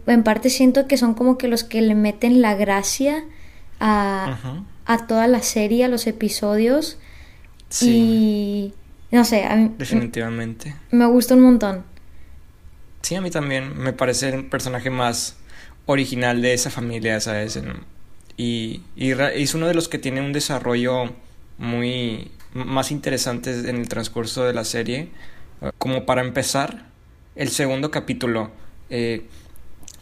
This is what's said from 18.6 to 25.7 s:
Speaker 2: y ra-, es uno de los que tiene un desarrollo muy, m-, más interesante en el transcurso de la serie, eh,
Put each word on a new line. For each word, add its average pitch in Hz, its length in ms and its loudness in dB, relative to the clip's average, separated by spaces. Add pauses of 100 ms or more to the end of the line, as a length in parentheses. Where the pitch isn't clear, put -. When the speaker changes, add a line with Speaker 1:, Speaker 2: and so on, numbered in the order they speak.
Speaker 2:
y 131 180 0
ra-, 135 180 0
es 139 220 -2
uno 160 140 -2
de 175 60 2
los 165 140 -2
que 143 100 -6
tiene 131 220 -4
un 139 120 -4
desarrollo 127 720 -2 (540)
muy, 120 720 -4 (240)
m-, 127 100 -6
más 131 260 -2
interesante 131 600 -4 (160)
en 123 80 -4
el 120 120 -6
transcurso 113 560 -4
de 123 80 0
la 117 120 -4
serie, 120 440 -4 (540)
eh, 135 160 -6